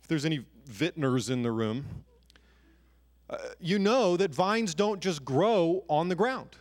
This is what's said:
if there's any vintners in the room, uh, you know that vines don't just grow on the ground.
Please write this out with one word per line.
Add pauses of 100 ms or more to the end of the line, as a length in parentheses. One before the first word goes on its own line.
if
there's
any (220)
vintners
in
the
room, (1400)
uh, (200)
you
know
that
vines
don't
just
grow
on
the
ground. (100)